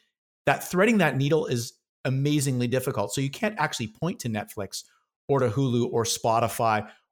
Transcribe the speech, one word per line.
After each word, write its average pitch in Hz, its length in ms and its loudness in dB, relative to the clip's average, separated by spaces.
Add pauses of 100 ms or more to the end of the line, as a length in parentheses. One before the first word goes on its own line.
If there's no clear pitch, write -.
(460)
that - 180 2
threading 214 340 4
that 147 200 2
needle 147 260 2
is 120 300 -4 (320)
amazingly 135 600 0
difficult. 123 460 -2
So 139 80 -4
you 139 80 -2
can't 214 300 -4
actually 131 300 -4
point - 320 -6
to 120 100 -6
Netflix - 540 -8 (440)
or 139 120 2
to 120 100 2
Hulu 123 420 0
or 117 120 0
Spotify 113 840 0 (240)